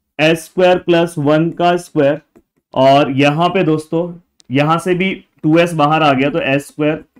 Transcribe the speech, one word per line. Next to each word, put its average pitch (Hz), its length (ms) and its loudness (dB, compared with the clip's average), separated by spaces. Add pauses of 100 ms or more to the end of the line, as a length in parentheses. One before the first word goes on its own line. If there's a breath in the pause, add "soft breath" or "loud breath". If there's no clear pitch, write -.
(180)
एस 160 260 0
स्क्वायर 180 360 0
प्लस 170 400 0
वन 156 320 0
का 175 260 0
स्क्वायर, 151 420 -2 (540)
और 135 380 4
यहाँ 147 360 0
पे 190 160 -2
दोस्तों 160 440 -4 (420)
यहां 147 280 0
से 180 160 -2
भी 185 180 -2 (300)
टू 156 160 2
एस 170 160 0
बाहर 156 280 0
आ 147 100 2
गया 135 180 0
तो 160 100 -4
एस 139 280 -2
स्क्वायर 151 360 -4 (160)